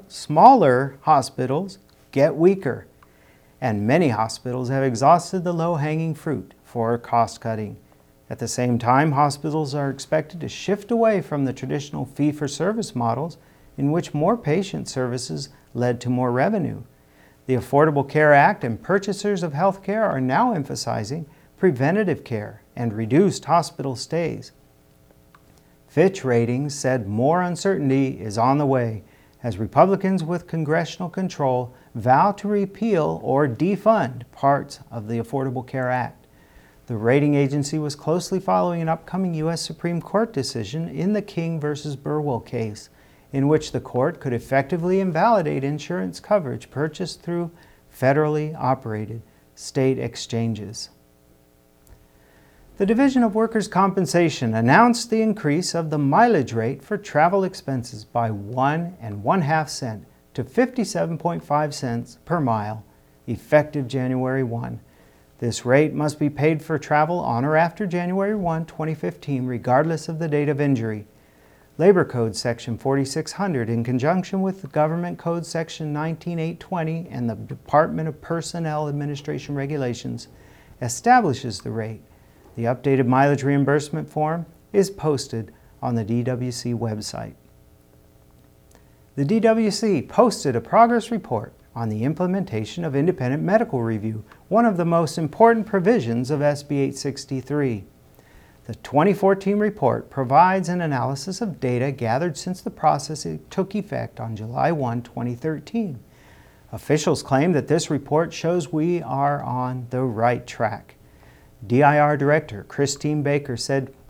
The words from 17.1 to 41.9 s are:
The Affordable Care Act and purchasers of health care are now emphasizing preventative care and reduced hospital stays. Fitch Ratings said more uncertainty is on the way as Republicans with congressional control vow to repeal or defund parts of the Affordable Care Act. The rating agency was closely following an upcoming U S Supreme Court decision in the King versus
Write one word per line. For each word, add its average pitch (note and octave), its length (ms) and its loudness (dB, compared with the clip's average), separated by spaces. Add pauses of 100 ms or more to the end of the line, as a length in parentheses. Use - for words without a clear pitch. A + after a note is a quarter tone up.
The C3 100 0
Affordable C#3+ 520 2
Care D3+ 260 6
Act E3 300 6
and A2+ 180 -4
purchasers G3 600 -2
of D#3+ 80 -4
health F#3+ 320 0
care G#3 220 -2
are D3 160 0
now F#3 320 2
emphasizing B2 720 -6 (320)
preventative E3 640 2
care G#2+ 380 -10 (140)
and A#2 180 -4
reduced C3 520 2
hospital C#3 500 0
stays. D#3 560 -6 (1400)
Fitch F#3 380 2
Ratings B2 500 0
said B2+ 320 0
more C3+ 340 2
uncertainty D3+ 800 0
is G#2 180 -8
on C3 200 4
the D3 80 0
way A#2+ 380 0 (400)
as A2 140 -4
Republicans F#3 640 2
with E3+ 240 -6
congressional E3 640 -4
control C3+ 640 -2 (200)
vow C3 380 4
to G3+ 160 -6
repeal G3 760 0
or C3+ 240 2
defund D3 840 0
parts - 480 0 (120)
of A2+ 160 -10
the A#2 120 -4
Affordable B2 460 -4
Care B2+ 240 -4
Act. - 380 -6 (600)
The A#2 100 -4
rating C#3 380 4
agency C#3+ 440 0
was D3 160 -4
closely F3+ 440 -2
following F3+ 420 0
an D#3+ 80 -2
upcoming F3+ 460 -4
U D#3 140 -2
S E3 120 -4
Supreme E3+ 400 -6
Court A3+ 320 -2
decision C3 560 -6
in F3+ 240 -2
the G3+ 80 0
King E3 380 -4
versus D3 360 -4